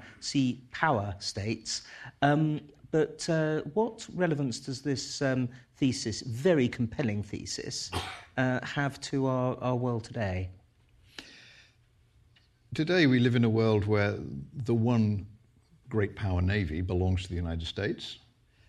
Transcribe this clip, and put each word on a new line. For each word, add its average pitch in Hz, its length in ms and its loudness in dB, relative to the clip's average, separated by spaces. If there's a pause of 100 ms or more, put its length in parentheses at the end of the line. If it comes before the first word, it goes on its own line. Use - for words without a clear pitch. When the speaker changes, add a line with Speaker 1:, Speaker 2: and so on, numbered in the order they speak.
(200)
Speaker 1:
sea 127 420 0 (100)
power 104 460 2
states. - 640 -6 (400)
Um, 151 400 2 (300)
but, - 380 0
uh, 156 320 0 (120)
what 226 400 -2
relevance 143 460 0
does 127 240 -8
this, 139 400 -4
um, 127 260 0 (260)
thesis, 123 460 0
very 131 460 4
compelling 110 560 -2
thesis, - 680 -8 (480)
uh, 127 260 0
have - 380 -4
to 135 240 -2
our, 127 340 0
our 127 160 0
world 120 280 -2
today? 92 460 -4 (2250)
Speaker 2:
Today 165 320 4
we 127 120 6
live 120 160 6
in 120 80 6
a 117 60 6
world 110 380 4
where 104 280 4 (380)
the 120 220 -2
one 110 500 2 (640)
great 104 260 0
power 92 260 0
navy 92 400 0
belongs 92 420 0
to - 60 -12
the 90 60 -6
United 82 300 -4
States, - 540 -6 (500)